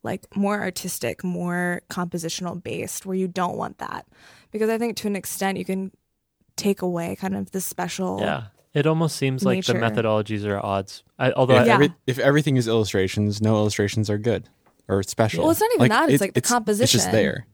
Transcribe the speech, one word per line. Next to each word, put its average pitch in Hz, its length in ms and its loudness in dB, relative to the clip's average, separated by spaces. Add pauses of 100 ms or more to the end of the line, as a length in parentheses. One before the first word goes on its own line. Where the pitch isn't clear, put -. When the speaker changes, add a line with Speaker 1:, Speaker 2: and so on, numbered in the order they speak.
Speaker 1:
like, 123 240 -8 (100)
more 202 260 0
artistic, - 600 -6
more 175 640 -4
compositional 175 720 -6
based, - 440 -8
where 190 100 -4
you 190 120 0
don't 180 300 -4
want - 220 -8
that? - 260 -10 (460)
Because 220 180 -2
I 226 80 0
think 226 200 -4
to 214 100 -6
an 202 80 -2
extent 190 420 -4
you 185 80 -6
can 190 260 -4 (640)
take 196 260 -2
away 180 340 -4
kind 190 200 -4
of 196 160 -8
the 190 80 -6
special 180 640 -6
Speaker 2:
Yeah. 113 220 -2 (300)
It 147 140 2
almost 160 300 0
seems 131 280 -2
like 127 200 2
the 123 100 0
Speaker 1:
nature. 117 100 0
Speaker 2:
methodologies 107 600 0
are 101 120 -2
at 101 60 -4
odds. 98 400 -4 (160)
I, 127 140 2
although 131 240 4
Speaker 3:
If 123 40 8
Speaker 2:
I 117 60 6
Speaker 1:
Yeah. 160 80 6
Speaker 3:
every-, 147 180 6 (140)
if 127 100 0
everything 139 400 4
is 117 100 2
illustrations, 104 720 2
no 110 180 4
illustrations 107 520 0
are 104 80 0
good 107 320 -2 (380)
or 98 160 2
special. 113 400 0
Speaker 1:
Well, 320 80 4
it's - 80 0
not 440 160 2
even 339 60 2
Speaker 3:
Like, 214 100 6
Speaker 1:
that. 285 180 4
It's, 143 60 6
Speaker 3:
it, 143 60 2
Speaker 1:
like, 190 120 -2
the 123 60 2
Speaker 3:
it's, - 100 -2
it's - 20 2 (400)
just 107 140 2
Speaker 1:
composition. 87 60 -2
Speaker 3:
there. 101 420 0